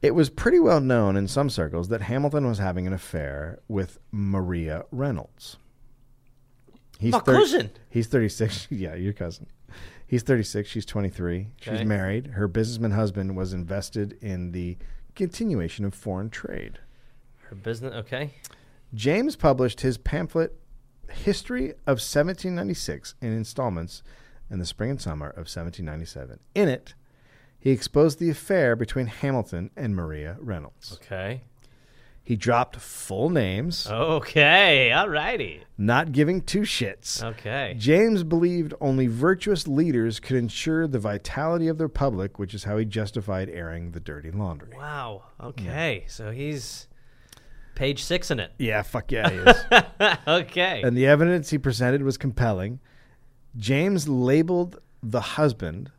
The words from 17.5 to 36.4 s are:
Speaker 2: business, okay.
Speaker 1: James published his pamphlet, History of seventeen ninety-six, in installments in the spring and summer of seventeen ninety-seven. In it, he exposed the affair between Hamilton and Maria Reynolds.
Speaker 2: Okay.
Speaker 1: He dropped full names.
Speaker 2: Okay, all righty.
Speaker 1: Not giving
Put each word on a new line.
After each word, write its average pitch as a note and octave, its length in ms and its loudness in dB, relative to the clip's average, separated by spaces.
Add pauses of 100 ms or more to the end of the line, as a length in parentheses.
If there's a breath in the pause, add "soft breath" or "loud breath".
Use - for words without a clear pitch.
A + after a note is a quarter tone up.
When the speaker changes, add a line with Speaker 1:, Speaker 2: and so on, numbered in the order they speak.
Speaker 2:
business, A#2 380 -8
okay. B2+ 400 -8 (600 loud breath)
Speaker 1:
James E3 400 2
published B2+ 460 2
his B2+ 180 0
pamphlet, E3 560 -2 (560)
History - 640 -2 (140)
of C3 160 2
seventeen F3+ 520 0
ninety-six, F3 680 -6
in A2+ 120 -4
installments A2 720 -4 (480 soft breath)
in F#2+ 100 -6
the F2 60 -4
spring G#2+ 240 -4
and C#3 100 -4
summer D2+ 300 -8
of D#2+ 180 -14
seventeen E2+ 380 -10
ninety-seven. D2+ 520 -12 (160)
In G3 140 4
it, - 260 -6 (640 soft breath)
he C3+ 120 2
exposed D3 480 4
the E3+ 120 0
affair D3 460 2
between B2 300 -2
Hamilton A2 680 -4
and A#2 180 -2
Maria D#2 460 -6
Reynolds. F2+ 640 -10
Speaker 2:
Okay. G2+ 400 -8 (800 soft breath)
Speaker 1:
He A#2+ 120 -2
dropped A#2+ 420 2
full - 540 -4
names. C3 580 0
Speaker 2:
Okay, D3+ 1000 6
all E3+ 180 4
righty. D3+ 540 -2 (160)
Speaker 1:
Not B2 320 2
giving D3+ 320 2